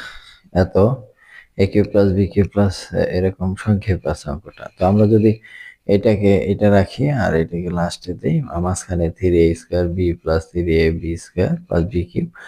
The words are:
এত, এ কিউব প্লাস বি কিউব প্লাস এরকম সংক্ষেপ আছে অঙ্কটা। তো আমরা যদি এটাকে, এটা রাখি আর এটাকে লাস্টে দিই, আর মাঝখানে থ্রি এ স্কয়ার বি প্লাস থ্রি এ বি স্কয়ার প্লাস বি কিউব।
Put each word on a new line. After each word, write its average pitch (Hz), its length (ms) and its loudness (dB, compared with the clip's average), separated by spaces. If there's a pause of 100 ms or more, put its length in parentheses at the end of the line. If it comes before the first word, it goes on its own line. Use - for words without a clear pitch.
(520)
এত, 90 240 0 (800)
এ 98 100 0
কিউব 101 200 0
প্লাস 101 260 2
বি 98 140 2
কিউব 92 220 0
প্লাস 101 260 0 (360)
এরকম 92 440 -2
সংক্ষেপ 98 520 -2
আছে 76 240 -6
অঙ্কটা। - 340 -12 (120)
তো - 100 -12
আমরা 190 200 4
যদি 107 260 6 (540)
এটাকে, 101 520 2
এটা 98 320 0
রাখি 101 400 2
আর 101 240 0
এটাকে 85 360 -2
লাস্টে 87 440 -6
দিই, 147 220 -2 (140)
আর 82 100 -8
মাঝখানে 90 500 -2
থ্রি 92 180 -4 (100)
এ 82 160 4
স্কয়ার 87 340 -4
বি 90 240 -2
প্লাস 80 340 -4
থ্রি 87 140 -6 (160)
এ 80 140 2
বি 82 260 -6
স্কয়ার 92 360 -4 (140)
প্লাস 85 180 0
বি 90 200 -4
কিউব। - 240 -6 (200)